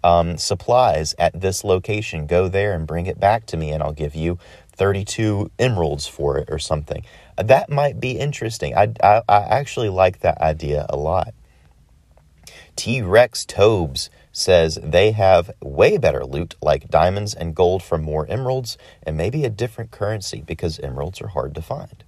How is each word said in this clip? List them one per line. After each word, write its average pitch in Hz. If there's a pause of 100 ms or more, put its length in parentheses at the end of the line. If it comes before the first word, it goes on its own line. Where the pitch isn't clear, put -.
um, 85
supplies 98
at 82
this 92
location. 92
Go 87
there 98
and 80
bring 85
it 92
back 113
to -
me, 78
and 76
I'll 76
give 76
you 82 (340)
thirty-two 101
emeralds 85
for 71
it," 73
or 76
something. 76 (320)
That 127
might 143
be 127
interesting. 110
I, 107
I, 104
I 104
actually 117
like 92
that 87
idea 78
a -
lot. 80 (1400)
T-Rex 117
Tobes 92 (240)
says 82
they 87
have 95 (100)
way 98
better 67
loot, 76
like 76
diamonds 98
and 82
gold 90
for 82
more 78
emeralds, 127 (240)
and 78
maybe 117
a 120
different 113
currency, 101
because 82
emeralds 69
are -
hard 69
to 82
find. -